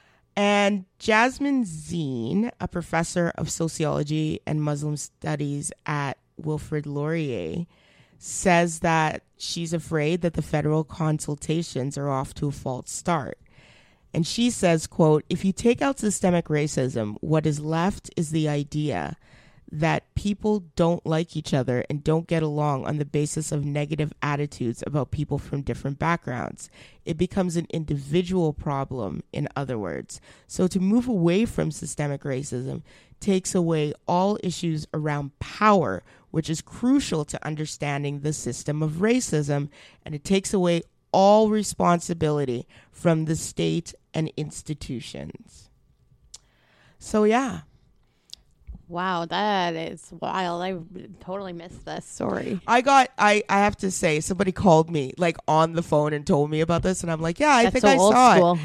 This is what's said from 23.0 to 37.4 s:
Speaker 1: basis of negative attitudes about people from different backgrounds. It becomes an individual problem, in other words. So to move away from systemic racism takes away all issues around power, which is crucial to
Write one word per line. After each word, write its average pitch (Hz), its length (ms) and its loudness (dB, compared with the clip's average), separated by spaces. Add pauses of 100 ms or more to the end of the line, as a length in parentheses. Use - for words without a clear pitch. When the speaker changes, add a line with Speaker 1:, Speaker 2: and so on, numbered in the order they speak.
Speaker 1:
basis 151 480 -4
of 143 120 -2
negative 147 560 -4
attitudes 143 640 -4
about 143 280 -4
people 147 260 -4
from - 240 -6
different 135 340 -6
backgrounds. 127 720 -4 (360)
It 160 120 -4
becomes 180 380 0
an 170 160 -2
individual 156 840 -2
problem, 135 720 -6 (100)
in 143 220 -4
other 127 240 -6
words. 80 420 -8 (280)
So 180 180 0
to 185 140 0
move 220 260 2
away 190 380 2
from 156 260 -2
systemic 147 520 -6
racism 135 600 -6 (380)
takes 190 340 0
away 160 400 0 (140)
all 196 340 2
issues 160 500 -4
around 147 460 -4
power, 175 640 2 (300)
which 156 180 -2
is 160 120 -4
crucial 247 640 0
to - 200 -10